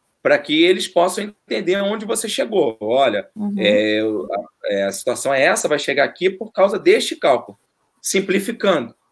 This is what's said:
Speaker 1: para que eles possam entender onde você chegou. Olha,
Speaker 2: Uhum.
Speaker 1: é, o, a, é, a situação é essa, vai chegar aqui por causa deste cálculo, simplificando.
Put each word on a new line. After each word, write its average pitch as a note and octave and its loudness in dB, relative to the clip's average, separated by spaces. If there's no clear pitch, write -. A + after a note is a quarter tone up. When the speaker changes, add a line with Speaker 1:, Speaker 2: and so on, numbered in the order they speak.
Speaker 1:
para C#3+ 4
que D#3 0
eles F#3+ 2
possam F#3+ 0
entender G3+ -4
onde G#3 -2
você A3 -4
chegou. G3+ 0
Olha, A2 0
Speaker 2:
Uhum. G#2 -4
Speaker 1:
é, G#2+ 2
o, G#2+ -4
a, G2+ -6
é, G2 -2
a G2 -2
situação C3 -4
é C3+ 2
essa, F3 2
vai D3 0
chegar C#3 0
aqui E3+ -2
por G#3+ -10
causa G3 2
deste G#3 2
cálculo, - 0
simplificando. F#3+ -2